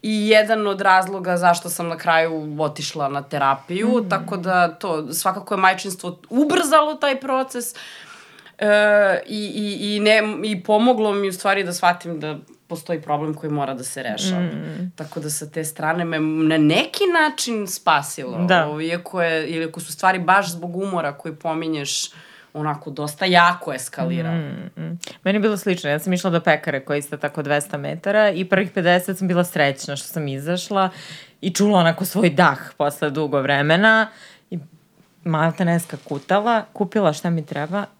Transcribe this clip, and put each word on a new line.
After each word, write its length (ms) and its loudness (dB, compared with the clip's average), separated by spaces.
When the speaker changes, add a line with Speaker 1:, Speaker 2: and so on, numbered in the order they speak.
Speaker 1:
i 280 -2
jedan 380 6
od 140 -2
razloga 560 2
zašto 320 2
sam 180 -6
na 100 -6
kraju 640 0
otišla 500 -4
na 140 -4
terapiju, 640 -2
Speaker 2:
Mm. 120 -2
Speaker 1:
tako 280 -4
da 320 2
to 440 -6
svakako 400 -4
je 60 -2
majčinstvo 600 0
ubrzalo 640 2
taj 240 -2
proces, 560 -4
E, 60 -2
i, 100 -6
i, 160 -2
i 40 0
ne, 220 6
i 180 -2
pomoglo 500 4
mi 140 0
u 60 -4
stvari 300 0
da 100 -4
shvatim 460 0
da 180 -6
postoji 340 -6
problem 320 -2
koji 180 -8
mora 220 -2
da 100 -10
se 200 -10
rešava. 380 -2
Speaker 2:
Mm. 540 -6
Speaker 1:
Tako 240 -10
da 100 -8
sa 180 -6
te 160 -8
strane 420 -4
me 140 -4
na 380 2
neki 460 4
način 540 0
spasilo. 720 -2
Speaker 2:
Da. 280 4
Speaker 1:
Ovo, 140 -6
iako 400 -4
je, 280 0
iako 300 -6
su 120 -12
stvari 280 0
baš 300 4
zbog 280 -8
umora 360 -2
koji 220 -12
pominješ 760 -6
onako 360 -6
dosta 360 -6
jako 480 4
eskalirale. 680 -4
Speaker 2:
Mm, 380 -10
mm. 220 -10
Meni 120 0
je 60 0
bilo 160 0
slično. 320 -2
Ja 100 0
sam 140 -2
išla 160 -2
do 120 0
pekare 380 0
koja 160 -4
je 40 0
isto 180 -10
tako 240 -6
dvesta 360 -2
metara 540 0
i 140 -2
prvih 260 2
pedeset 460 2
sam 100 -4
bila 160 4
srećna 520 0
što 120 -10
sam 200 -6
izašla 640 -2
i 100 -2
čula 280 4
onako 260 2
svoj 260 2
dah 280 4
posle 340 -2
dugo 320 -2
vremena 680 4
i 80 -8
malte 420 0
ne 140 2
skakutala, 840 -2
kupila 500 0
šta 160 -4
mi 160 -2
treba 380 -4